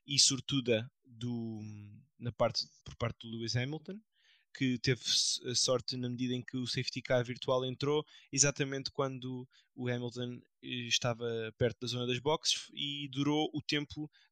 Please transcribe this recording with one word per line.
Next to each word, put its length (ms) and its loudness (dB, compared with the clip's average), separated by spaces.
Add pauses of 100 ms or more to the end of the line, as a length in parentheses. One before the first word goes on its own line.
e 140 0
sortuda 680 4 (140)
do, 580 -6 (580)
na 120 -4
parte, 360 2 (160)
por 120 -14
parte 260 -2
do 100 -12
Lewis 240 -4
Hamilton, 440 -4 (540)
que 260 2
teve 220 2
s-, 460 2
a 80 -2
sorte 400 2
na 140 -4
medida 240 0
em 100 -2
que 140 -6
o 100 -2
safety 340 -4
car 220 4
virtual 420 0
entrou 400 0 (260)
exatamente 600 2
quando 560 -4 (260)
o 140 -4
Hamilton, 540 -4 (200)
eh, 260 -6
estava 380 0 (320)
perto 220 2
da 80 -6
zona 180 -2
das 140 2
boxes 540 0
e 380 -6
durou 420 2
o 80 -2
tempo 500 -4 (200)